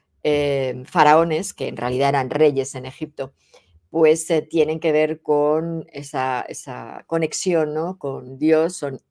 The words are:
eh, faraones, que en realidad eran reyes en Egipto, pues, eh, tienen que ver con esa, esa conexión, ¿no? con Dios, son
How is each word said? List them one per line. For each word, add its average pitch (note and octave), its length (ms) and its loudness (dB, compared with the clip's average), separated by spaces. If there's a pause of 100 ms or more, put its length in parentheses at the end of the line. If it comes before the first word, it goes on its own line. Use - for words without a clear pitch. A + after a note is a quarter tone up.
(220)
eh, C#3 640 -2
faraones, E3 640 4
que B2+ 160 -8
en - 80 -10
realidad B2+ 340 0
eran C3+ 200 -2
reyes C#3+ 440 2
en C3 120 -10
Egipto, C#3 480 -12 (540)
pues, D#3+ 420 4
eh, D#3 120 2
tienen D#3 360 0
que D#3 140 0
ver D#3 300 0
con D#3 680 0
esa, C3 580 -4
esa A#2+ 580 -14
conexión, D#3+ 680 -2
¿no? E3+ 260 -6
con C3+ 380 -10
Dios, D#3+ 400 2
son C3+ 240 -8 (100)